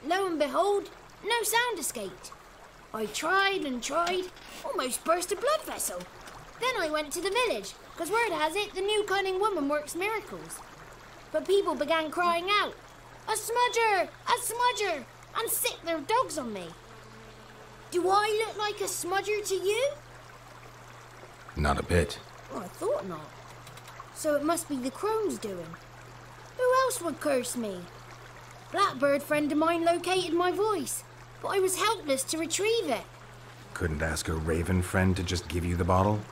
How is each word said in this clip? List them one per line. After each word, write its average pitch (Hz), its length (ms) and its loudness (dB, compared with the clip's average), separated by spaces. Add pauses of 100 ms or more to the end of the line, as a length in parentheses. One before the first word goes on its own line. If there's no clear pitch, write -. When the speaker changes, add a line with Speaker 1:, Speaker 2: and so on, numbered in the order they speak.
Speaker 1:
Lo 381 220 2
and 330 120 0
behold, 330 500 2 (360)
no 466 180 2
sound 453 360 2
escaped. 208 520 -6 (600)
I 220 140 -2
tried 370 580 2
and 247 180 -4
tried, 349 420 0 (380)
almost 330 400 -2
burst 339 300 2
a - 20 0
blood 571 300 2
vessel. 196 340 -4 (640)
Then 508 180 0
I 320 100 0
went 302 240 -2
to 349 80 -4
the 381 100 0
village, 381 420 0 (240)
'cause 330 140 -4
word 453 200 4
has 311 240 2
it 403 200 -2
the 381 60 -2
new 415 220 2
cunning 381 360 2
woman 370 280 2
works 294 280 -2
miracles. 330 640 -4 (760)
But 311 120 0
people 370 300 6
began 311 360 2
crying 349 380 2
out, 392 260 2 (520)
"A 440 60 -2
smudger! 453 760 2 (200)
A 480 120 4
smudger!" 427 640 0 (320)
and 427 160 -2
sick - 320 0
their 330 160 0
dogs 370 380 2
on 240 140 -4
me. 175 220 -8 (1160)
Do 359 180 2
I 427 340 6
look 381 140 -4
like 415 240 -2
a 381 40 0
smudger 403 600 0
to 392 100 0
you? 427 360 2 (1600)
Speaker 2:
Not 71 220 2
a - 60 -2
bit. 87 340 2 (340)
Speaker 1:
Oh, - 100 -6
I 180 60 -10
thought 494 380 -2
not. 156 240 -10 (840)
So - 200 2
it 277 80 2
must 330 240 2
be 285 100 -2
the 254 120 -2
crone's 403 480 0
doing. 175 380 -8 (840)
Who 508 240 6
else 508 200 2
would 330 180 -2
curse 269 360 2
me? 196 300 -4 (840)
Blackbird 285 500 4
friend 294 300 2
of 294 80 2
mine 330 260 4
located 339 480 2
my 359 180 4
voice, 381 520 0 (400)
but - 60 -2
I 403 100 2
was 370 180 4
helpless 330 460 2
to 320 160 -2
retrieve 392 500 2
it. 202 160 0 (720)
Speaker 2:
Couldn't 78 260 0
ask 78 260 0
a 82 60 0
raven 82 480 2
friend 92 360 4
to 92 40 -2
just 87 260 -2
give 85 160 -2
you 87 120 2
the 85 80 2
bottle? 95 380 6 (100)